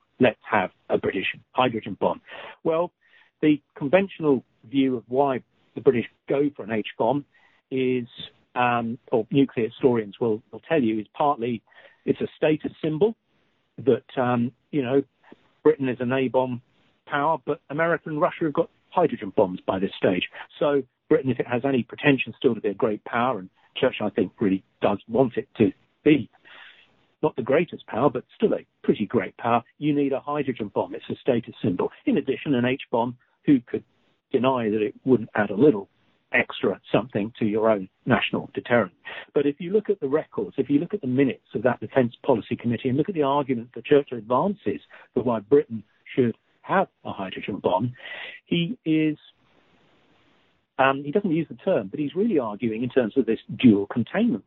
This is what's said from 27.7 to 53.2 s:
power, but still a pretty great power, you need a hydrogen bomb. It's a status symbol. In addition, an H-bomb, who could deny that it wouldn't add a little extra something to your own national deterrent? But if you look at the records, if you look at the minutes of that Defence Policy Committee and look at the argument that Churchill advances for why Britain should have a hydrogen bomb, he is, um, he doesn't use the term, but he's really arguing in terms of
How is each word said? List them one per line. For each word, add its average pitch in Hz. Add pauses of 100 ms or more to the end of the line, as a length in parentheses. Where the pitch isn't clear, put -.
power, 127
but 127 (100)
still 170
a - (160)
pretty 135
great 98
power, 117 (140)
you 143
need 139
a 120
hydrogen 131
bomb. 117
It's -
a -
status 117
symbol. 92 (160)
In 254
addition, 131
an 120
H-bomb, 123 (280)
who 139
could - (480)
deny 123
that 107
it - (100)
wouldn't 120
add 107
a 101
little 110 (440)
extra 117 (120)
something 104
to 120
your 110
own 98 (180)
national 101
deterrent? 107 (420)
But 143
if 143
you 175
look 208
at 202
the 139
records, 131
if 131
you 143
look 170
at 208
the 131
minutes 127
of 113
that 123
Defence 120 (100)
Policy 113
Committee 120
and 127
look 151
at 202
the 151
argument 135
that 117
Churchill 143
advances 123 (340)
for 120
why 113
Britain 117 (320)
should 120 (260)
have 175 (160)
a 110
hydrogen 95
bomb, 95 (520)
he 170
is, 156 (1600)
um, 135
he 147
doesn't 196
use 160
the 120
term, 127
but 123
he's 139
really 196
arguing 110
in 123
terms 117
of 131